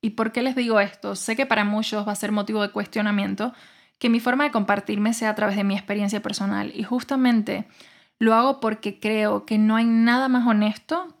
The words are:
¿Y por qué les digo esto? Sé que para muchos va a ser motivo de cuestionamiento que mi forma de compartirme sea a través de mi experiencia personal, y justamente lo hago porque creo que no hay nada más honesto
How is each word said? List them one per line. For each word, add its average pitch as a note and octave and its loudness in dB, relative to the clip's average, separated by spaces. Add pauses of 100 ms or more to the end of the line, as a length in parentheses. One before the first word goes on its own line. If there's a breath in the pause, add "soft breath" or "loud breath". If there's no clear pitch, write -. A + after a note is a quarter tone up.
¿Y A3 -2
por A3 -2
qué B3 -2
les C4 -2
digo A3+ 2
esto? G3+ -4
Sé A3+ -4
que C4+ 0
para A3 2
muchos G#3 -2
va G#3 -4
a G3 -4
ser G#3 -4
motivo G#3 -2
de G3+ -2
cuestionamiento G#3 -2 (460 loud breath)
que B3 0
mi A#3 4
forma B3+ 0
de C#4+ -2
compartirme G#3 0
sea A3 -2
a G#3 -2
través G#3 0
de G3+ 0
mi G3 0
experiencia G3+ -4
personal, G3+ -4
y - -8
justamente A#3+ 0 (520 soft breath)
lo A3 4
hago C4 2
porque A3 -4
creo G#3+ 0
que G#3+ 0
no G#3+ 4
hay A3+ 4
nada A#3 4
más B3+ 2
honesto A#3 0